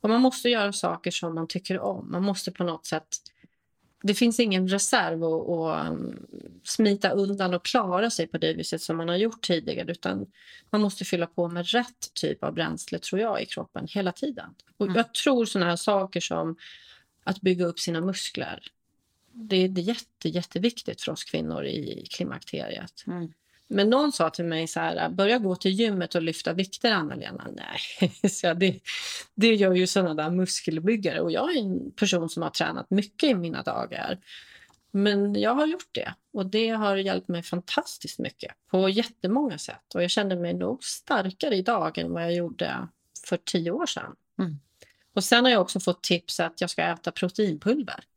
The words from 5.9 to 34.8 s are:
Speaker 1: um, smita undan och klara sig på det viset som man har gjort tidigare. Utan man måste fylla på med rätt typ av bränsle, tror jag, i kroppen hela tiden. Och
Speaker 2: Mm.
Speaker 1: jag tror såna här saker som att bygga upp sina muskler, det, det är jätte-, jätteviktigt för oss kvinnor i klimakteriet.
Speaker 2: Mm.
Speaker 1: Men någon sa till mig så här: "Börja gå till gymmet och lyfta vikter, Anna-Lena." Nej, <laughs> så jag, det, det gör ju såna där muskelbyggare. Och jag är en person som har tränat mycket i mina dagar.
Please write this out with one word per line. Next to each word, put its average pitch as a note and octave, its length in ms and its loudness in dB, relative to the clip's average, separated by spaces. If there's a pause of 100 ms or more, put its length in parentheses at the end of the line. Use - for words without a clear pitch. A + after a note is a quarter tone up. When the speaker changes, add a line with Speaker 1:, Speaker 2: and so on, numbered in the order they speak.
Speaker 1:
um, - 340 -8 (380)
smita G3+ 460 4
undan G3 440 0
och F3 100 -2
klara G#3 460 2
sig E3 160 -2
på D#3+ 120 -6
det D#3+ 160 2
viset E3 280 -6
som E3 140 -4
man E3 120 -4
har F3 80 0
gjort A3 260 0
tidigare. E3 480 -2
Utan G3 360 -4 (440)
man G#3+ 100 2
måste G3 240 0
fylla E3+ 220 0
på F3 220 -2
med F3 220 -4
rätt - 440 -2
typ - 300 -2
av D#3+ 100 -2
bränsle, D#3+ 440 -4
tror F#3+ 220 -2
jag, A3+ 220 -2
i - 40 -6
kroppen - 440 -8
hela G3+ 220 -2
tiden. A3 420 -6 (220)
Och G3+ 100 0
Speaker 2:
Mm. F#3+ 100 0
Speaker 1:
jag A#3 180 2
tror B3+ 300 4
såna F#3+ 220 0
här E3+ 100 2
saker F#3+ 440 0
som E3 360 -2 (680)
att F#3+ 160 -2
bygga F3+ 260 2
upp E3+ 140 -4
sina E3 200 -2
muskler, - 600 -6 (720)
det, G3 360 2
det F#3 120 -2
är E3+ 40 -4
jätte-, - 440 -4
jätteviktigt F3+ 760 -2
för D#3+ 100 -4
oss D3+ 120 -8
kvinnor D#3 400 -4
i - 460 -6
klimakteriet. - 960 -8
Speaker 2:
Mm. F3 260 -8 (360)
Speaker 1:
Men G3+ 220 4
någon C#4 220 4
sa D#3+ 180 2
till E3+ 140 -4
mig E3 220 -2
så - 140 -4
här: E3 280 -2
"Börja G3 300 2
gå F#3+ 180 0
till F#3+ 140 0
gymmet F#3+ 440 0
och E3+ 80 2
lyfta E3 300 -2
vikter, F#3+ 400 0
Anna-Lena." - 600 -4
Nej, - 580 -2
<laughs> - 200 2
så - 160 -2
jag, E3+ 120 2
det, F#3 220 2 (540)
det A3 200 6
gör G3 180 6
ju F3+ 140 6
såna F3+ 280 2
där D#3 160 -2
muskelbyggare. F3+ 920 0
Och E3 120 0
jag D4 240 0
är B3+ 40 2
en F#3 300 -2
person F3 380 0
som E3 140 -6
har D#3 80 -4
tränat - 400 -4
mycket G3+ 400 2
i A#3+ 40 6
mina E3 280 -2
dagar. - 560 -4 (720)